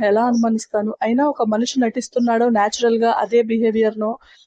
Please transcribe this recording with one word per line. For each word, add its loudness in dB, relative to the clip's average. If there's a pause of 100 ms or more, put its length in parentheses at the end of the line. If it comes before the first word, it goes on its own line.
ఎలా 2
అనుమానిస్తాను? -2 (100)
అయినా 0
ఒక -2
మనిషి -2
నటిస్తున్నాడో, 0
న్యాచురల్ 0
గా 2
అదే 2
బిహేవియర్ 0
నో -2 (360)